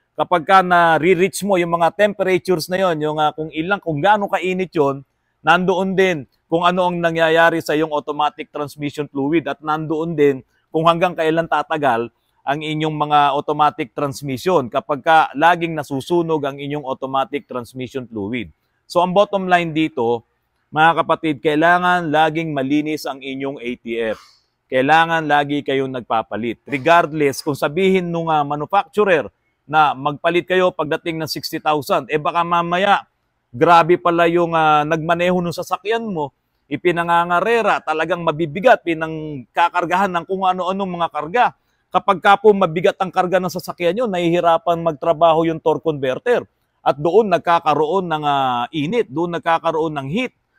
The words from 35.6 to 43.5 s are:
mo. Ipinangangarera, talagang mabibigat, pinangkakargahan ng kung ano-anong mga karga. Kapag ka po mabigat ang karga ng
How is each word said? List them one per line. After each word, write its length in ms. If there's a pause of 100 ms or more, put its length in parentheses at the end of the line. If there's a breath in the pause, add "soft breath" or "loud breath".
mo. 240 (400)
Ipinangangarera, 1120
talagang 400
mabibigat, 640
pinangkakargahan 1300
ng 100
kung 220
ano-anong 440 (120)
mga 80
karga. 360 (440)
Kapag 320
ka 160
po 160
mabigat 480
ang 80
karga 320
ng 80